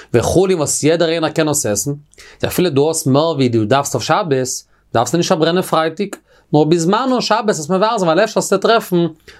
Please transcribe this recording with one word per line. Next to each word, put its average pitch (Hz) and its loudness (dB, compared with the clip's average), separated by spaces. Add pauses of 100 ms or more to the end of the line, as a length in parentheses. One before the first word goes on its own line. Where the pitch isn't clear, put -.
(140)
וחולין, 165 2
וואס 143 -4
יעדער 165 2
איינער 160 -2
קען 160 0
עס 147 -2
עסן, 107 -2 (520)
יא 123 -6
פילע 175 0
דו 143 2
האסט 160 -2
מער, 147 2
ווי 135 0
דו 110 2
דארפסט 135 0
אויף 120 -4
שבת, 147 0 (460)
דארפסט 117 0
דו 170 0
נישט 170 -2
פארברענען 165 2
פרייטיק, 165 -4 (360)
נאר 151 4
ביז 165 2
מען 226 0
און 247 0
שבת, 214 0
דאס - -2
מען 185 0
ווייס, 220 0
ווייל 165 2
ער 202 0
טרעפן, 202 0 (320)